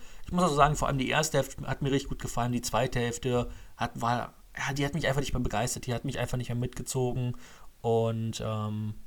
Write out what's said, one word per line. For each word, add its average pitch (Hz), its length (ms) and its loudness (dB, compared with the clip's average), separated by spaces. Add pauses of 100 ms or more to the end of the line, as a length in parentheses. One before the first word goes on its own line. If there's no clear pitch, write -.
(260)
Ich - 60 -6
muss 175 100 2
auch 165 100 4
sagen, 147 220 6
vor - 140 2
allem 139 100 2
die 123 100 0
erste 147 300 2
Hälfte 135 260 -2
hat 131 160 -4
mir 139 120 2
richtig 135 160 2
gut - 100 -4
gefallen, 120 320 -2
die 120 100 0
zweite 123 380 2
Hälfte 120 500 0 (280)
hat, 120 240 -4
war, 117 340 0 (220)
ja, 139 180 -4
die 139 100 2
hat 143 100 0
mich 151 120 0
einfach 139 140 4
nicht 131 120 -2
mehr 123 100 2
begeistert, 123 440 0
die 120 80 0
hat 117 100 -4
mich 135 140 -2
einfach 123 180 -2
nicht 123 120 -2
mehr 120 80 -2
mitgezogen 123 800 -2 (440)
und, 113 640 2
ähm, 107 500 -2 (120)